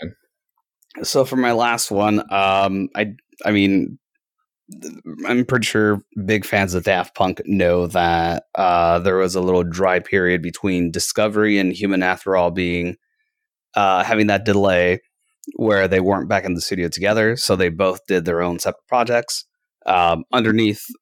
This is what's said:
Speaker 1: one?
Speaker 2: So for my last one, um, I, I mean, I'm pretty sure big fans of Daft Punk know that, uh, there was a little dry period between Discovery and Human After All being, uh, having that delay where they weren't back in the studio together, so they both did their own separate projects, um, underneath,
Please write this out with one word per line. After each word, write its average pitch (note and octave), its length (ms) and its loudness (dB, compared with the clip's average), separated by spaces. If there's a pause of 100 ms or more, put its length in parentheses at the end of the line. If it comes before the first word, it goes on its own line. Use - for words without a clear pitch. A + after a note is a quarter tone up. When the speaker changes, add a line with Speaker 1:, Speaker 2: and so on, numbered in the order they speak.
Speaker 1:
one? - 1000 -18
Speaker 2:
So C#3 180 2
for C3 140 -2
my B2 160 2
last A#2 380 0
one, G#2 280 2 (120)
um, G2 640 2
I, G#2 180 -2 (320)
I G#2 60 2
mean, G2 460 2 (1300)
I'm A#2+ 200 0
pretty A#2+ 200 0
sure G#2+ 360 2 (240)
big G2+ 200 0
fans G2 280 0
of F2+ 100 -2
Daft F#2 320 -2
Punk F#2 300 -2
know F2 420 2
that, E2+ 560 0 (120)
uh, F2 440 2
there F#2 160 0
was F#2 200 0
a F#2 60 0
little F2+ 220 2
dry F2+ 360 0
period F2+ 420 0
between F2 500 -2
Discovery G#2+ 640 0
and F#2+ 140 0
Human F#2+ 320 -2
After F#2 320 -2
All F2 160 2
being, F2 460 -4 (800)
uh, F#2+ 280 2
having G#2+ 240 2
that G2+ 180 0
delay F#2+ 540 2 (560)
where G2+ 320 2
they F#2+ 140 2
weren't F#2 280 0
back G2 140 0
in F#2 100 -4
the E2 80 -4
studio F2+ 280 -4
together, G#2+ 460 0
so G#2 200 -2
they F#2 140 0
both F#2 380 -2
did F2+ 180 0
their E2+ 160 0
own F2 180 -2
separate - 280 -6
projects, A#2+ 580 -2 (400)
um, E2+ 480 2
underneath, A2 500 0 (180)